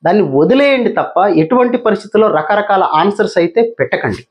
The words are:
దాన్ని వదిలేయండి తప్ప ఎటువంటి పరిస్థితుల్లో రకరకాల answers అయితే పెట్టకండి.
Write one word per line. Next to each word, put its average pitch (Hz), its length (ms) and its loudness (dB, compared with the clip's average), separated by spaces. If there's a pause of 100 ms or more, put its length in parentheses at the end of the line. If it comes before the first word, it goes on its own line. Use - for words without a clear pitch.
దాన్ని 185 200 2 (120)
వదిలేయండి 254 600 2
తప్ప 170 240 -2 (200)
ఎటువంటి 247 420 0
పరిస్థితుల్లో 214 420 0 (100)
రకరకాల 202 440 -2 (180)
answers 202 420 0
అయితే 170 200 0 (160)
పెట్టకండి. 131 520 -4